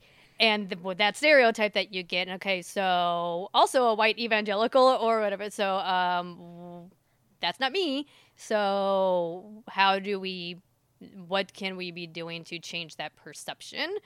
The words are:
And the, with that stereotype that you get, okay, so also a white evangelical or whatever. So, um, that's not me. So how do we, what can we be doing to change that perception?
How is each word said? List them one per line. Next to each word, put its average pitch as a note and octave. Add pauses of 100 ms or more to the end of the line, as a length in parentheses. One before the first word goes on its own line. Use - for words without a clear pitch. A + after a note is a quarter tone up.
(400)
And G#3+
the, G3
with F3+
that G#3
stereotype A#3
that G3
you F#3
get, F3+
okay, F#3
so F3
also C4
a A3+
white G#3+
evangelical A3
or A3+
whatever. G3+
So, G3
um, F3 (520)
that's F3
not C4
me. D4 (300)
So G3
how G3
do G3
we, F3+ (720)
what F#3+
can F#3+
we F3+
be F3
doing E3
to E3+
change E3+
that D#3
perception? A#3